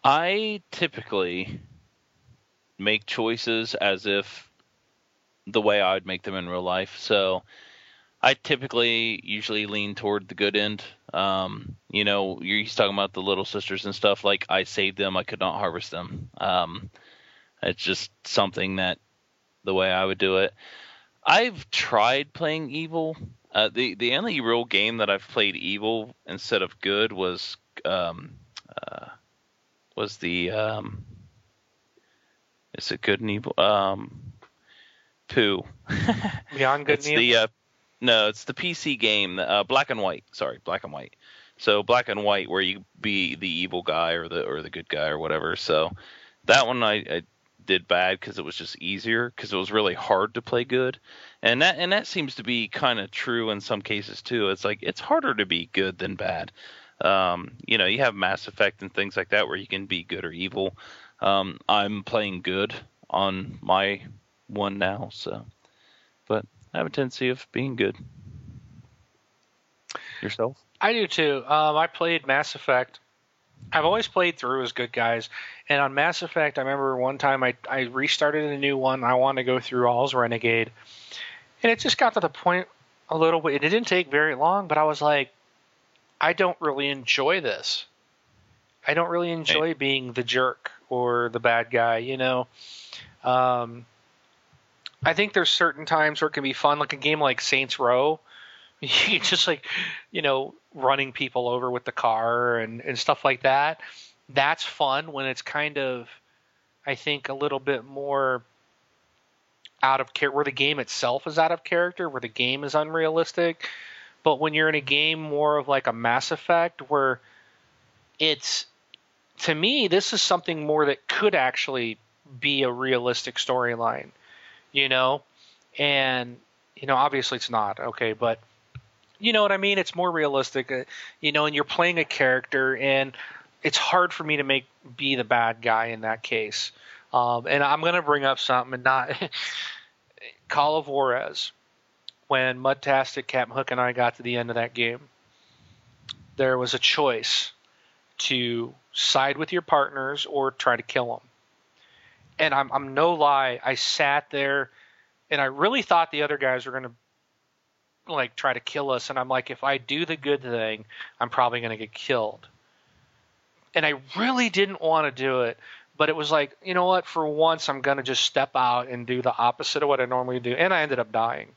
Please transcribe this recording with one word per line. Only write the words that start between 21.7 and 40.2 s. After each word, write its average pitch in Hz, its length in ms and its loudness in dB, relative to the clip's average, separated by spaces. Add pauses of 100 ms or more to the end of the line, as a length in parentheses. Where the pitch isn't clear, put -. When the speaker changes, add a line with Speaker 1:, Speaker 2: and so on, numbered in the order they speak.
Speaker 1:
tried 127 640 2
playing 156 380 -4
evil. 160 460 -6 (380)
Uh, 107 180 4
the, 120 220 -2
the 120 220 0
only 185 240 -2
real 117 240 2
game 110 320 0
that 107 140 0
I've 98 180 0
played 104 280 0
evil 107 600 -4 (100)
instead 92 360 -2
of - 180 -6
good 104 320 0
was, 92 440 -4 (280)
um, 87 460 -4 (600)
uh, - 160 -14 (880)
was 104 220 -8
the, 87 360 -4
um, 107 520 -6 (1700)
is - 160 -10
it - 120 -6
Good 101 180 0
and 110 100 -4
Evil? 104 280 -6
Um, 98 760 0 (960)
Pooh. 101 360 0 (240)
<laughs> - 640 -2
Speaker 2:
Beyond 139 320 0
Good 147 80 4
Speaker 1:
It's 143 120 -4
Speaker 2:
and 147 120 2
Speaker 1:
the, 117 40 4
Speaker 2:
Evil? 117 220 6
Speaker 1:
uh, - 20 2 (540)
no, 113 280 4
it's 107 160 -6
the - 100 -8
P 180 200 -4
C 147 220 -4
game, 104 420 0
uh, 95 260 2
Black 135 260 2
and 117 100 -2
White. 92 320 -2